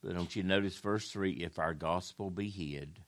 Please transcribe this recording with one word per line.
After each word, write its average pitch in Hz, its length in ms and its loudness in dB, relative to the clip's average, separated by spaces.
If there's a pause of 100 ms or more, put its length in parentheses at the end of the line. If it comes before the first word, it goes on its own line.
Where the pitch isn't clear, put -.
But 98 120 -2
don't 87 200 0
you 101 100 0
notice 98 340 4
verse 104 340 0
three? 95 220 2 (100)
"If 85 160 -6
our 82 140 2
gospel 85 560 -2
be 101 200 -2
hid 76 580 -6